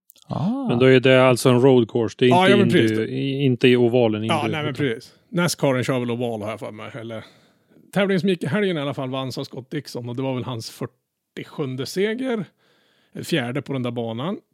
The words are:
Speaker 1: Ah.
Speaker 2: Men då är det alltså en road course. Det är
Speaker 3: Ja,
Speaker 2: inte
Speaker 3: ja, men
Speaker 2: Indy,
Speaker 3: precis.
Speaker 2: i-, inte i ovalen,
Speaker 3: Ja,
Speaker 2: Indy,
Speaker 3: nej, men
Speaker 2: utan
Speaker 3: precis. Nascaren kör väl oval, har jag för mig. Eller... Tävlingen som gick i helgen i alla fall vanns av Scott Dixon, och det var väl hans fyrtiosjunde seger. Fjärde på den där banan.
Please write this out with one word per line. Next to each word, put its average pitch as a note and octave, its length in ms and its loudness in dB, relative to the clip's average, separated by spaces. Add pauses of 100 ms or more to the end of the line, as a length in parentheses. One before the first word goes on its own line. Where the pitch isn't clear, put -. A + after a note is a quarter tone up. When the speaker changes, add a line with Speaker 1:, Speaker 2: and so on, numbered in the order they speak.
(260)
Speaker 1:
Ah. A#3+ 420 -4
Speaker 2:
Men A#2+ 100 0
då B2 80 4
är C3 140 8
det C3 280 6
alltså B2 200 4
en B2 120 6
road B2+ 300 6
course. A2+ 280 -2
Det C3 60 2
är B2 40 6
Speaker 3:
Ja, F3 120 6
Speaker 2:
inte F#3+ 100 4
Speaker 3:
ja, G3+ 60 6
men - 120 4
Speaker 2:
Indy, - 200 4
Speaker 3:
precis. A2 100 -2 (120)
Speaker 2:
i-, C3+ 340 -4
inte B2+ 240 4
i B2 80 8
ovalen, A#2 480 2
Speaker 3:
Ja, D3 160 0
Speaker 2:
Indy, D3 120 -4
Speaker 3:
nej, D#3 100 -4
men D3+ 80 -4
Speaker 2:
utan C#3+ 160 -4
Speaker 3:
precis. - 260 -6 (160)
Nascaren C#3 560 0
kör C3+ 160 -2
väl B2 100 -4
oval, A#2 320 -4
har G#2 80 -8
jag G#2+ 100 -10
för A#2 120 -12
mig. G#2+ 220 -14
Eller... A2+ 300 -12 (680)
Tävlingen F#3+ 280 0
som F#3+ 80 -2
gick F3+ 140 -2
i G#3+ 40 -6
helgen F#3 300 -2
i D3 40 -4
alla C#3 140 -6
fall C3 160 -6
vanns C3+ 280 -8
av C#3 60 -8
Scott - 260 -16
Dixon, C3 380 -10
och A#2+ 80 -8
det C3+ 60 -6
var C3+ 120 -4
väl B2 100 -6
hans A#2 260 -10
fyrtiosjunde - 1160 -12
seger. A3 580 -4 (800)
Fjärde C3 380 -4
på C3+ 100 -10
den C3 100 -4
där A#2+ 80 -4
banan. A#2+ 480 -6 (160)